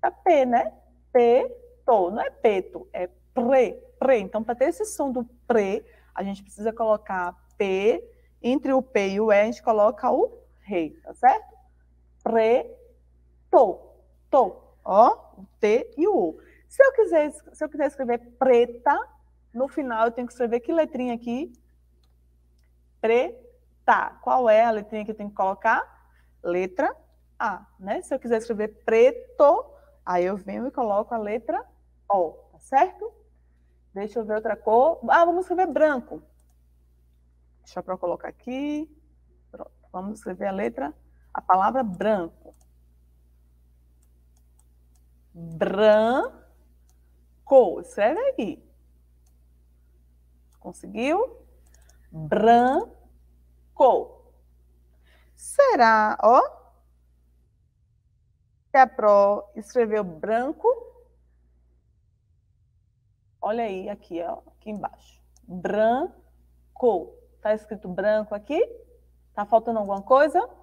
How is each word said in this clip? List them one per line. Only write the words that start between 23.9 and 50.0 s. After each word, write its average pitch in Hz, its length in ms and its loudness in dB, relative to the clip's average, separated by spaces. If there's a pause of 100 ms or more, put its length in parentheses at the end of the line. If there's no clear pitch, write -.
Qual 247 260 0
é 220 160 6
a 233 60 0
letrinha 214 340 -8
que 220 60 -12
eu 214 40 -8
tenho 208 140 -12
que 208 60 -18
colocar? 202 480 -2 (580)
Letra 185 560 -4 (400)
A, 202 300 -6 (120)
né? 208 220 -8
Se 330 140 -8
eu 262 40 -6
quiser 233 200 -2
escrever 214 460 -8
preto, 285 840 4 (400)
aí 180 180 0
eu 196 120 -4
venho 202 320 -10
e - 20 -8
coloco 214 420 -4
a 233 60 -6
letra 233 460 -6 (440)
O, 180 220 0 (220)
tá - 80 -20
certo? 370 520 -2 (800)
Deixa 208 280 -8
eu 214 40 -6
ver 208 120 -4
outra 220 200 -4
cor. 240 520 2
Ah, 339 160 6
vamos 349 180 0
escrever 359 240 -2
branco. 277 560 -2 (1400)
Deixa - 200 -14
eu 185 140 -10
colocar - 300 -8
aqui. 294 600 -8 (600)
Pronto. - 220 -20 (200)
Vamos 196 280 -12
escrever 190 260 -10
a 196 60 -4
letra, 233 420 -8 (400)
a - 80 -6
palavra 208 400 0
branco. 196 720 -6 (2750)
Branco. 214 960 0 (1500)
Escreve 220 400 -4
aí. 494 440 -6 (2000)